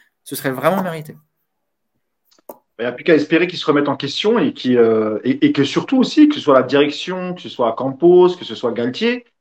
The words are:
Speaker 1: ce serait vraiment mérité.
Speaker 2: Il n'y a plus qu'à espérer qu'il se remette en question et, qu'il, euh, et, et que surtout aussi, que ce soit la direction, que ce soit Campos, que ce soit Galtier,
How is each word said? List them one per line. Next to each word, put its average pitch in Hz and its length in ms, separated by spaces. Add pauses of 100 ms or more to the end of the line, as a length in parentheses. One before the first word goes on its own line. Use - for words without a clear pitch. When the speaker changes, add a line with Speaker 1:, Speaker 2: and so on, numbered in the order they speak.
(240)
Speaker 1:
ce - 120
serait 139 140
vraiment 156 320
mérité. 160 340 (1600)
Speaker 2:
Il 110 40
n'y 120 60
a 123 40
plus - 120
qu'à 175 100
espérer 160 320
qu'il 175 120
se - 60
remette 147 240
en 135 80
question 208 420
et, 156 140
qu'il, 127 240
euh, 110 480
et, 131 220
et 143 60
que 143 120
surtout 170 320
aussi, 254 320
que 294 60
ce 143 80
soit 143 100
la 127 100
direction, 147 720
que 175 80
ce - 80
soit 113 240
Campos, 175 640
que - 80
ce 113 100
soit 117 180
Galtier, 127 520 (160)